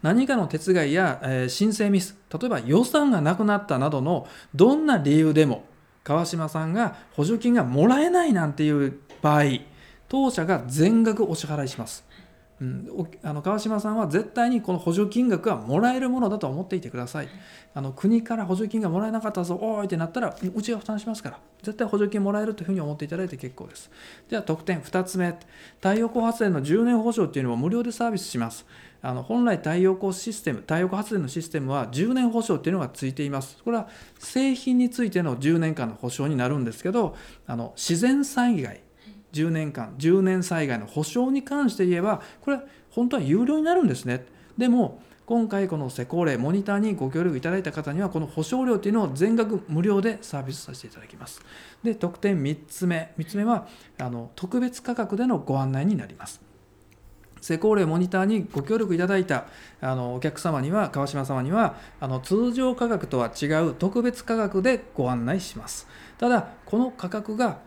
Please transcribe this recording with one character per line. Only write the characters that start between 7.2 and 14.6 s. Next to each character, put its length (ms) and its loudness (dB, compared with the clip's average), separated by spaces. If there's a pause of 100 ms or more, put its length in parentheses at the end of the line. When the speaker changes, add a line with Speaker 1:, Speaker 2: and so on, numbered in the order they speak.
Speaker 1:
助 140 2
金 160 2
が 100 4
も 220 4
ら 160 6
え 80 4
な 160 4
い 80 4
な 100 2
ん 80 0
て 120 0
い 220 4
う 120 -4 (240)
場 160 6
合、 60 6 (640)
当 220 2
社 140 -2
が 220 0
全 380 4
額 200 2
お 100 0
支 120 -8
払 180 -4
い 40 -4
し 100 -10
ま 80 -6
す。 200 -16 (540)
う 40 -6
ん、 260 -6
お-、 160 -6 (160)
あ 100 -6
の、 80 -6
川 200 -2
島 180 -2
さ 140 -4
ん 60 -2
は 100 0
絶 260 -2
対 160 2
に 100 2